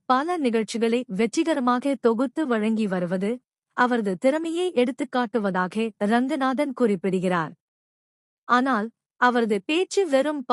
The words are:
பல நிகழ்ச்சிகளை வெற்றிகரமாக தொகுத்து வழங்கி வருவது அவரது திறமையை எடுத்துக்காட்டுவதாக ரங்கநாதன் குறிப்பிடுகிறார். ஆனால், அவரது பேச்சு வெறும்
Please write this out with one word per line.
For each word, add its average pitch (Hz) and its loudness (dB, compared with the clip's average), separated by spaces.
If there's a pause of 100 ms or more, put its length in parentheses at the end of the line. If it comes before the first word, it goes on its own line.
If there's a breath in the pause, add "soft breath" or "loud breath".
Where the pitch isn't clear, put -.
பல 302 0
நிகழ்ச்சிகளை 233 0
வெற்றிகரமாக 247 0
தொகுத்து 247 0
வழங்கி 220 0
வருவது 185 -4 (340)
அவரது 226 0
திறமையை 330 0
எடுத்துக்காட்டுவதாக 226 -2
ரங்கநாதன் 262 0
குறிப்பிடுகிறார். 185 0 (880)
ஆனால், 247 0 (260)
அவரது 233 2
பேச்சு 370 0
வெறும் 277 0